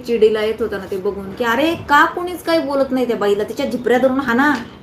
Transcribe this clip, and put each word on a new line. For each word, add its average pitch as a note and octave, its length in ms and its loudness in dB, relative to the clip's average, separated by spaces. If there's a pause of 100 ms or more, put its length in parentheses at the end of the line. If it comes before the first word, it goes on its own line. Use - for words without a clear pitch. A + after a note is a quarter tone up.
चिडीला A3 360 4
येत A3 180 -2
होता G#3 180 -4
ना F#3 120 -10
ते G3 60 -4
बघून, G3 380 -6
की A#3+ 100 -4
अरे, C4+ 300 2
का D4 300 4
कोणीच F4 380 -4
काही E4 160 2
बोलत C#4 320 0
नाही B3+ 180 0
त्या A3+ 80 -2
बाईला? G3+ 280 0
तिच्या C4 220 -4
झिपऱ्या A#3 320 0
धरून C4 220 2
हाना, C#4 340 2 (280)